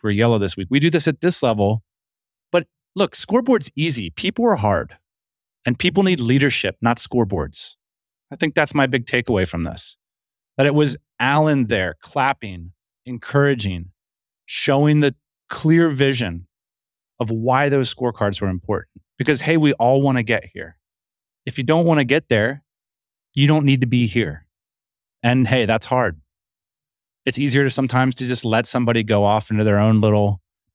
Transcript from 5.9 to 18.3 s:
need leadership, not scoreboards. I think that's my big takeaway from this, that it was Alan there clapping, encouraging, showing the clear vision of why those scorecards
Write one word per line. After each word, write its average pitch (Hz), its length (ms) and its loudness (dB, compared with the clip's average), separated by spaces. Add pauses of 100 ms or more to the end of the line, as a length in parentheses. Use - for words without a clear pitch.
need 180 160 2
leadership, 131 600 0
not 117 180 0
scoreboards. 95 760 -4 (560)
I 139 60 -14
think 160 180 -2
that's 156 200 0
my 139 120 2
big 127 200 -4
takeaway 113 400 0
from 85 180 -6
this, - 320 -12 (600)
that 139 100 2
it 143 100 2
was 147 200 0 (220)
Alan 143 480 2
there 95 340 -2
clapping, 101 720 -6 (300)
encouraging, 117 840 -2 (560)
showing 147 540 2
the 139 160 0 (320)
clear 165 400 2
vision 123 580 -2 (720)
of 113 120 -4
why 127 380 0
those 135 240 0
scorecards 107 480 -4